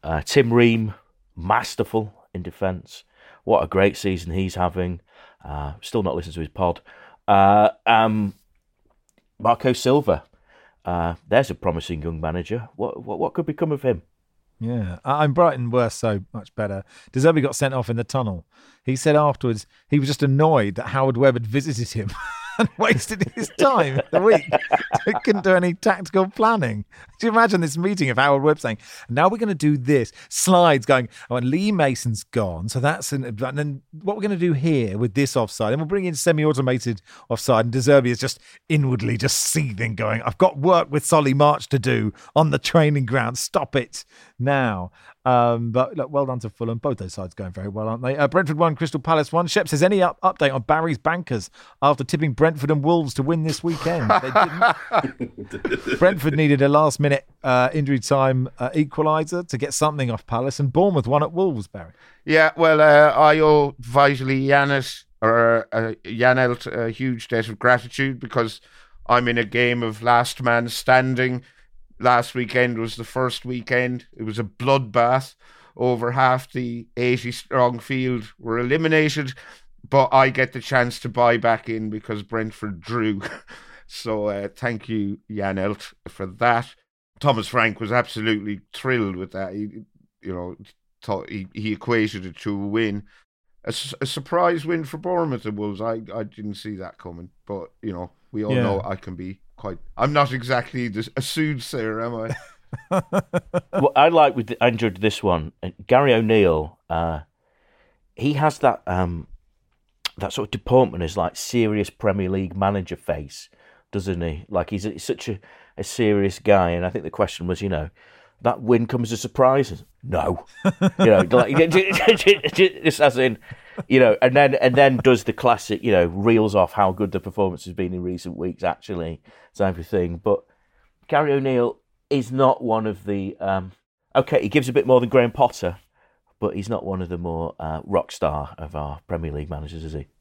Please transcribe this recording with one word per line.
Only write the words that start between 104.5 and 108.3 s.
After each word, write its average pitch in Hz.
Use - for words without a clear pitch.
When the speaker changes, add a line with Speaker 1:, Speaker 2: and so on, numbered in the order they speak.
Speaker 1:
I 120
enjoyed 110
this 107
one. 82
Uh, 92
Gary 131
O'Neill, 101
uh, 82
he 143